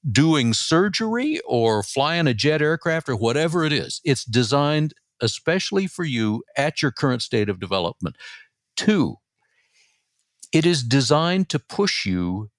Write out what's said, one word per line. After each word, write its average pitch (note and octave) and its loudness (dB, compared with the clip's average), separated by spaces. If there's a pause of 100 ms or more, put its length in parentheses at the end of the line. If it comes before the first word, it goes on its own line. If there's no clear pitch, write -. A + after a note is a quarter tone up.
doing C3+ 4
surgery A3 0
or A2+ 2
flying D#3+ 0
a B2 4
jet D3 0
aircraft D#3+ -2
or B2+ 0
whatever D3+ 0
it D3+ 0
is. - -4
It's C3+ -2
designed C#3+ 0 (260)
especially F#3 -2
for - -8
you A2+ -2 (120)
at D3 -2
your C#3 2
current B2+ -2
state G#2 0
of F#2 -4
development. F2+ -4 (600)
Two, F#3 0 (1400)
it D#3+ 4
is E3 2
designed D3 2
to D#3 -2
push - -4
you F2+ -2